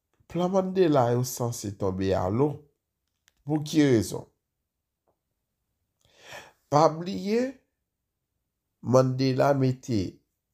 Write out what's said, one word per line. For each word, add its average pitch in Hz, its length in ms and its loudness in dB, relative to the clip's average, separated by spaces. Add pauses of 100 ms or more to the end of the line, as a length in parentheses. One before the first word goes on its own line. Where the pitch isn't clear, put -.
(300)
plan 180 220 -4
manndela 185 580 2
yo 123 140 2
sanse 120 500 -6
tonbe 95 380 -2
alo? 104 400 0 (920)
Pou 151 140 -4
ki 151 220 0
rezon 117 460 0 (2500)
pa 151 160 4
bliye, 190 640 -4 (1300)
manndela 131 680 2
mete 131 460 -2 (540)